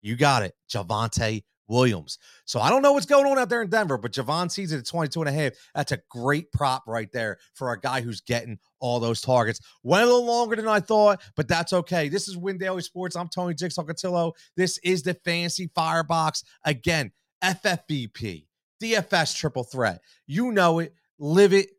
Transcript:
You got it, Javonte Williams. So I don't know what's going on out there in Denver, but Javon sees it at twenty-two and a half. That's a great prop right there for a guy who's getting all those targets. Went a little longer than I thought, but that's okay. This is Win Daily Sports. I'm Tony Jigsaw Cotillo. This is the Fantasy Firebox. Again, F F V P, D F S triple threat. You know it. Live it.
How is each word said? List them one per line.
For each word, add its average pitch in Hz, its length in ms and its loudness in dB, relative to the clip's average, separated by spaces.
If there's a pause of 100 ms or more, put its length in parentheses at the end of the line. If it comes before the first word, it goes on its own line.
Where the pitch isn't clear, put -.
You 110 140 -6
got 131 260 4
it, 92 120 -6 (140)
Javonte 110 760 -2 (240)
Williams. 110 500 0 (280)
So - 120 -6
I 113 100 2
don't 262 140 4
know 285 100 6
what's 285 140 2
going 277 200 6
on 269 120 2
out 240 100 0
there 233 140 -2
in 190 80 -4
Denver, 185 260 2
but 113 140 -6
Javon 151 400 -4
sees 185 220 -6
it 151 60 -4
at 117 80 -10
twenty-two 165 360 -4
and 147 60 -2
a 139 40 -2
half. 147 200 -2 (200)
That's 143 200 -4
a 104 80 -4 (100)
great 139 400 -2
prop 131 380 -2
right 110 240 -6
there 113 260 -4 (160)
for 127 180 -6
a 110 60 -6
guy 131 220 -4
who's 117 200 -8
getting 117 380 -6 (220)
all 123 180 -2
those 117 220 -2
targets. 117 400 2 (240)
Went 180 180 4
a 240 40 6
little 240 200 4
longer 233 300 0
than 220 100 -4
I 208 140 2
thought, 208 420 4 (140)
but 147 100 -2
that's 165 260 -2
okay. 175 360 0
This 190 180 -4
is 190 100 -12
Win 185 220 -6
Daily 185 240 -4
Sports. 180 320 -10
I'm 175 140 -8
Tony 175 260 -4
Jigsaw 165 300 -6
Cotillo. 170 480 -2 (240)
This 180 220 0
is 180 260 0
the 175 100 -2
Fantasy 170 580 -4
Firebox. 160 680 0 (220)
Again, 147 480 -2 (280)
F 180 240 -2
F 180 240 -2
V 131 200 -4
P, 90 400 -10 (320)
D 226 160 0
F 185 160 -2
S 165 200 2
triple 135 300 -4
threat. 113 380 -2 (260)
You 220 240 -2
know 170 300 4
it. 165 120 -8 (280)
Live 175 320 6
it. 196 160 4 (100)